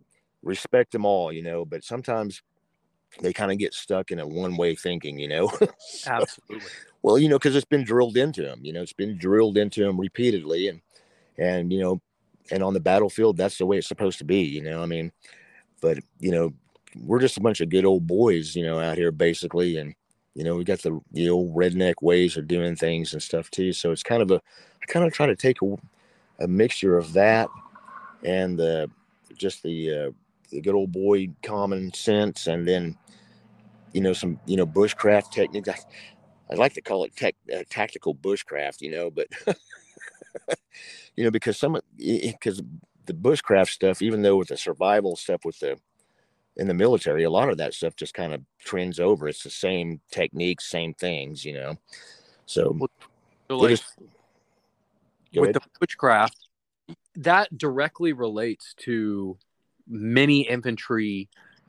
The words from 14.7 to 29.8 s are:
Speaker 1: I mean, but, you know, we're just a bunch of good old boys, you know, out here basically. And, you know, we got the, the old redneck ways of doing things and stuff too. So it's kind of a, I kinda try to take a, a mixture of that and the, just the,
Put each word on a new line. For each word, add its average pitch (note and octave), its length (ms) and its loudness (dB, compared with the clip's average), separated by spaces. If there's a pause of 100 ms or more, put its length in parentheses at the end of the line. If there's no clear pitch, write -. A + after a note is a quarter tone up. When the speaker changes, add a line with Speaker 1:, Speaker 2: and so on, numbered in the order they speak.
Speaker 1:
I E2+ 40 -4
mean, E2 260 -6 (720)
but, D#2+ 160 2 (220)
you F2+ 120 -2
know, E2 220 0 (420)
we're D#2+ 240 0
just B2+ 180 2
a - 40 -2
bunch A2 200 2
of E2 80 -2
good F#2 160 4
old F#2 200 4
boys, F2 500 2
you E2+ 80 -2
know, E2 160 0
out E2 180 -2
here E2+ 140 2
basically. E2+ 640 0
And, D2+ 160 -10 (400)
you - 100 -6
know, E2+ 120 0
we F2 80 -4
got F#2 180 0
the, D#2+ 180 -4 (120)
the E2+ 180 0
old F2+ 260 2
redneck F2+ 460 2
ways F2 360 4
of D2+ 100 -6
doing F2 280 -2
things E2 380 -2
and D#2 80 -8
stuff - 280 -6
too. F#2 240 -2
So E2+ 180 -2
it's D#2+ 120 -6
kind A#2 180 2
of F#2+ 100 2
a, F2+ 40 6 (460)
I - 100 -16
kinda E3+ 180 2
try D3 160 0
to A2 100 2
take C3 260 0
a, G2 140 0 (640)
a F2 80 -2
mixture F#2+ 500 4
of D#2+ 160 -2
that A2 360 6 (720)
and F2+ 340 0
the, E2 320 0 (460)
just F#2+ 280 -6
the, D#2+ 280 -4